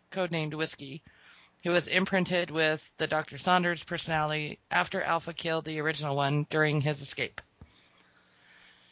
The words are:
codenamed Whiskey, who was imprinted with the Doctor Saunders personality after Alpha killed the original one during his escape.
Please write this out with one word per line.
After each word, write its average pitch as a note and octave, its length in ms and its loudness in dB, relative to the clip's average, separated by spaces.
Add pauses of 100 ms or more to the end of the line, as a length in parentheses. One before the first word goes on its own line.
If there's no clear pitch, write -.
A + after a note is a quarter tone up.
(120)
codenamed E3 420 -2
Whiskey, D3+ 480 -6 (600)
who E3+ 80 0
was F3 160 4
imprinted F3+ 640 2
with D#3 360 0 (100)
the D#3+ 100 0
Doctor D3+ 300 -2
Saunders F3 460 4
personality D3+ 760 -2 (100)
after F3+ 320 0
Alpha E3 320 -2
killed D#3+ 320 -2
the D#3 140 -4
original D3 360 -2
one C#3+ 340 2
during D3+ 320 2
his D3 200 -2
escape. - 400 -6 (1500)